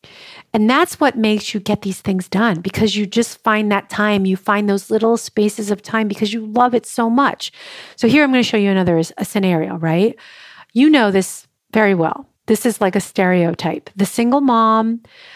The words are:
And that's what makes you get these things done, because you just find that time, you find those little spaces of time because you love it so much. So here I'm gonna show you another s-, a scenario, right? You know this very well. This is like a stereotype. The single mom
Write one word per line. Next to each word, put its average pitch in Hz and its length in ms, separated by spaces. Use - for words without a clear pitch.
And 214 160
that's 285 300
what - 180
makes 214 360
you 214 80
get 208 220
these 190 180
things 185 280
done, 196 320
because 196 360
you 208 80
just 220 380
find 214 280
that 202 200
time, 208 360
you 190 100
find 208 320
those 196 220
little 226 260
spaces 208 540
of 196 120
time 220 260
because 202 240
you 220 140
love 240 280
it 233 120
so 226 240
much. 247 420
So 233 120
here 294 160
I'm 269 60
gonna 254 120
show 226 140
you 202 140
another 180 280
s-, 165 200
a - 60
scenario, 180 520
right? 165 400
You 262 160
know 254 220
this - 360
very 208 220
well. 165 320
This 220 180
is 226 160
like 190 160
a 196 40
stereotype. 175 960
The 190 120
single 240 340
mom 226 640